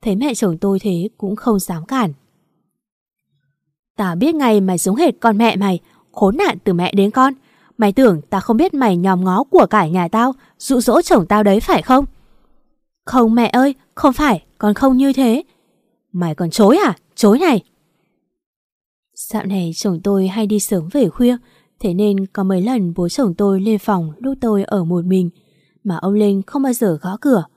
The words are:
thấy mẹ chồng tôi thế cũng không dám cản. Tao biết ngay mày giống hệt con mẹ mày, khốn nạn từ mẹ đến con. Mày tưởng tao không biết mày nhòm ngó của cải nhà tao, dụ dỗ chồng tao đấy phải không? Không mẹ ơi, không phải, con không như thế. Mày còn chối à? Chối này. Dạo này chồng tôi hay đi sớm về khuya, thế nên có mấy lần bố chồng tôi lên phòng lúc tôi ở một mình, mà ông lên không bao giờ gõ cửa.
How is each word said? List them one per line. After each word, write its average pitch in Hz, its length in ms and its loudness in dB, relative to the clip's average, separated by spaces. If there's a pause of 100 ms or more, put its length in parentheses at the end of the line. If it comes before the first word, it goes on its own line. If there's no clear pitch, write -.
thấy 202 140 -2
mẹ 254 180 -2
chồng 180 240 -2
tôi 196 200 -2
thế 185 300 -4 (100)
cũng 202 180 -6
không 214 220 0
dám 170 260 -8
cản. 226 280 -4 (1800)
Tao 185 200 -4
biết 269 180 0
ngay 240 260 2
mày 190 180 0
giống 190 180 -2
hệt 311 240 2
con 220 180 2
mẹ 226 180 2
mày, 190 240 -2 (320)
khốn 208 240 0
nạn 359 280 0
từ 202 80 0
mẹ 175 220 -2
đến 196 160 2
con. 262 240 2 (440)
Mày 208 140 2
tưởng 202 280 4 (100)
tao 196 100 -4
không 220 160 -2
biết 339 180 0
mày 240 220 0
nhòm 180 280 0
ngó 190 200 0
của 294 260 4
cải 190 200 0
nhà 175 180 -2
tao, 233 240 0 (260)
dụ 262 220 -2
dỗ 254 220 2
chồng 269 240 2
tao - 160 2
đấy 208 180 4
phải 330 220 0
không? 269 220 2 (1000)
Không 233 300 2
mẹ 233 140 2
ơi, 262 260 0 (200)
không - 180 0
phải, 247 320 0 (140)
con 208 160 0
không 269 220 2
như 277 160 2
thế. 254 300 0 (680)
Mày 175 220 -4
còn 170 160 -6
chối 214 260 4
à? 330 200 0 (180)
Chối 220 240 4
này. 302 220 2 (1500)
Dạo - 320 -8
này 185 280 -4
chồng 175 300 -4
tôi 196 240 0
hay 208 180 -4
đi 208 140 0
sớm 180 320 -4
về 269 160 2
khuya, 247 280 0 (440)
thế 190 140 -2
nên 196 320 0
có 196 180 -6
mấy 190 180 0
lần 202 340 -2
bố 175 120 -2
chồng 202 260 -2
tôi 196 260 0
lên 208 180 0
phòng 180 400 -4
lúc 269 220 -6
tôi 208 240 0
ở 196 200 -2
một 170 200 -2
mình, 180 260 0 (540)
mà 190 120 -6
ông 196 180 -4
lên 202 320 0
không 285 160 -6
bao 269 100 0
giờ 202 300 -2
gõ 185 180 -8
cửa. 233 240 0 (120)